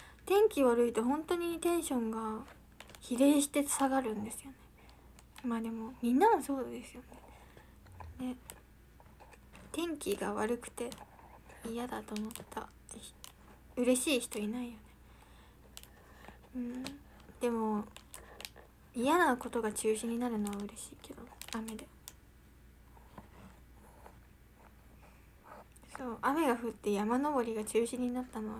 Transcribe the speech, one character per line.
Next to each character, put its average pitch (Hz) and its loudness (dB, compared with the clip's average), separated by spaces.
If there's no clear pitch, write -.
天 415 6
気 285 4
悪 240 6
い 226 0
と 226 2
本 285 2
当 359 0
に 339 -2
テ 339 2
ン 339 0
シ 294 -4
ョ 254 2
ン 226 0
が 220 -4
比 - -6
例 285 8
し 285 0
て 285 0
下 277 2
が 269 2
る 220 -2
ん 208 -4
で 220 -6
す - -12
よ 269 -16
ね。 254 -20
ま 233 0
あ 226 -2
で 226 -4
も、 226 -8
み 240 2
ん 254 8
な 415 10
も 392 6
そ 277 -2
う - -2
で 240 -10
す - -18
よ 247 -14
ね。 254 -4
ね。 247 -4
天 330 -4
気 - 0
が 196 -2
悪 220 0
く - -14
て - -8
嫌 233 -4
だ 220 -6
と - -12
思 214 -4
っ - -14
た - -10
ひ-、 - -18
嬉 247 4
し 294 4
い - 2
人 - -8
い 208 -4
な 240 -4
い 240 -6
よ 240 -8
ね。 226 -16
う 254 -6
ん。 247 -6
で 240 2
も、 220 0
嫌 269 4
な 311 6
こ 240 -6
と 240 -2
が 220 0
中 220 0
止 220 -2
に 233 -2
な 247 0
る 226 -2
の 208 -2
は 202 -4
嬉 202 -6
し - -14
い - -18
け - -16
ど、 - -16
雨 220 -6
で。 - -12
そ 269 -6
う、 226 -6
雨 294 4
が 233 6
降 233 -4
っ 226 -2
て 208 0
山 208 2
登 277 2
り 226 -2
が 214 -2
中 214 2
止 233 0
に 247 0
な 254 -2
っ 254 -4
た 240 -8
の 214 -6
は 226 -10